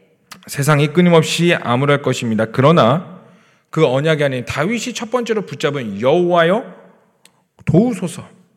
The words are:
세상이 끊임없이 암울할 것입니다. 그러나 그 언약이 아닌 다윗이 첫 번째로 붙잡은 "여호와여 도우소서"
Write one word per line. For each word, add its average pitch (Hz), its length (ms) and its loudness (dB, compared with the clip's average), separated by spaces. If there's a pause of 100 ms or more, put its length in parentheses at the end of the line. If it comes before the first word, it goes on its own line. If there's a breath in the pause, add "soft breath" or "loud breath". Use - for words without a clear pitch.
(460)
세상이 147 480 0
끊임없이 170 600 4
암울할 139 480 0
것입니다. 113 500 -2
그러나 143 720 2 (480 soft breath)
그 156 160 2
언약이 147 380 0
아닌 131 220 -2
다윗이 220 480 -4
첫 226 180 -10
번째로 233 340 -2
붙잡은 135 540 -6
"여호와여 175 760 2 (920 soft breath)
도우소서" 190 640 0 (260)